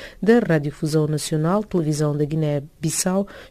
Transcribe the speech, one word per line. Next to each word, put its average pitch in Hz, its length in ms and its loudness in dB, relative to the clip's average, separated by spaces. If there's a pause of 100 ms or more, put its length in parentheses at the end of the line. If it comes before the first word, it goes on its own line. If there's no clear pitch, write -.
(220)
da 226 180 6
Radiodifusão 156 680 0
Nacional, 156 560 -2
Televisão 151 540 0
da 147 80 0
Guiné-Bissau, 156 1040 -2 (240)